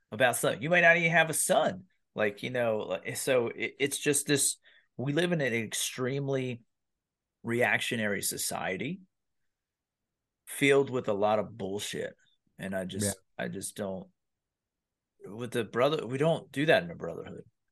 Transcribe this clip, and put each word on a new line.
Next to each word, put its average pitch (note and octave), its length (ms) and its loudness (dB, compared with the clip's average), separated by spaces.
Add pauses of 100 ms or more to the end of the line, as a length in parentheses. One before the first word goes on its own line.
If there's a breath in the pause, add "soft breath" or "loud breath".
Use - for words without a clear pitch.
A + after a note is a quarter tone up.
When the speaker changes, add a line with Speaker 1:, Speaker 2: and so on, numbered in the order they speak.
(120)
Speaker 1:
about A#2+ 240 2
something?" B2 260 0
You D3+ 80 -4
might F3 120 6
not E3+ 140 8
even E3+ 160 2
have E3 180 4
a D3+ 40 -4
son. - 500 2 (300)
Like, G#2 280 0
you B2+ 80 -6
know, A#2+ 280 0
like, G#2 380 -6
so B2 380 2
it, A2 240 -6
it's C#3 200 -2
just - 280 0
this, - 300 2 (400 soft breath)
we C3 160 -4
live F3 200 0
in E3 80 0
an B2 140 0
extremely B2+ 1040 -4 (840)
reactionary A2+ 760 2
society - 800 -4 (1500)
filled C#3 440 4
with B2 180 -2
a A2 40 0
lot G#2 260 2
of G2+ 180 -4
bullshit. F#2+ 580 -6 (440)
And F#2+ 160 -8
I F#2+ 100 -4
just, F#2+ 220 -2
Speaker 2:
Yeah. - 380 -6
Speaker 1:
I - 40 -6
just F#3+ 280 -10
don't, F#3 300 -6 (1200)
with A2 260 -10
the A#2+ 120 0
brother, C3+ 420 2
we B2+ 120 -4
don't D3+ 340 2
do C#3+ 140 0
that A#2+ 160 6
in E2+ 80 -8
a E2+ 40 -10
brotherhood. E2+ 500 -10 (280)